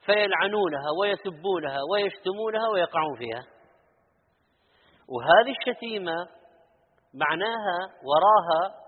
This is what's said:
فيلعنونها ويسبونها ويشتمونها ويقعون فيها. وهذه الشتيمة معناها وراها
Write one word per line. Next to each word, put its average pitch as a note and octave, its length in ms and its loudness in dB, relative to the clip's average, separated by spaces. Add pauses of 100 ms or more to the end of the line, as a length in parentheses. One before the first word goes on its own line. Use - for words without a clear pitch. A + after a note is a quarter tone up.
فيلعنونها F#3+ 840 0 (100)
ويسبونها F3 760 -2 (140)
ويشتمونها G#3 760 -2
ويقعون D#3+ 500 0
فيها. A#2 240 -8 (1700)
وهذه E3+ 500 4
الشتيمة G#3+ 560 -6 (1000)
معناها F3 640 -2 (260)
وراها E3+ 680 4 (140)